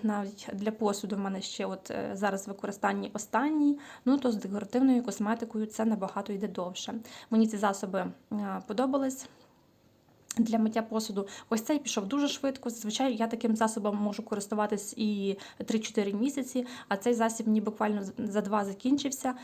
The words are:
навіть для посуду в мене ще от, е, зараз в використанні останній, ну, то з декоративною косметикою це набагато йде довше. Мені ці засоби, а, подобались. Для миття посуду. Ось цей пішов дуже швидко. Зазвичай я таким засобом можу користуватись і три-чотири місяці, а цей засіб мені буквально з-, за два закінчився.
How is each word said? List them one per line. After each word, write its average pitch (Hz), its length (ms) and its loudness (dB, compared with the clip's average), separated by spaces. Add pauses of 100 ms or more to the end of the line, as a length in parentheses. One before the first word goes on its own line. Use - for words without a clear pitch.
навіть 208 500 -2
для 208 180 -2
посуду 208 440 0
в 196 40 -2
мене 190 220 -2
ще - 240 -6
от, 190 260 -6
е, 202 220 -4
зараз 196 340 0
в - 20 -10
використанні 196 640 -2
останній, 285 640 2 (260)
ну, 262 120 6
то 254 140 2
з 220 40 2
декоративною 240 680 4
косметикою 220 640 -2
це 220 200 -2
набагато 202 480 0
йде 202 140 -2
довше. 185 460 -6 (360)
Мені 220 180 8
ці 220 100 -2
засоби, 196 540 0 (200)
а, 196 360 -2
подобались. 262 600 0 (1120)
Для 220 200 4
миття 220 220 2
посуду. 220 460 -4 (220)
Ось 226 120 2
цей 302 180 2
пішов 214 280 -2
дуже 285 200 2
швидко. 269 420 -2
Зазвичай 226 460 0
я 226 120 2
таким 226 280 0
засобом 214 420 2
можу 208 260 -2
користуватись 208 760 -2
і 202 400 0 (280)
три-чотири 220 480 0
місяці, 254 520 -2 (220)
а 202 100 0
цей 240 160 2
засіб 226 340 0
мені 214 140 6
буквально 208 420 0
з-, 190 140 -8
за 208 240 0
два 202 240 0
закінчився. 262 680 0 (100)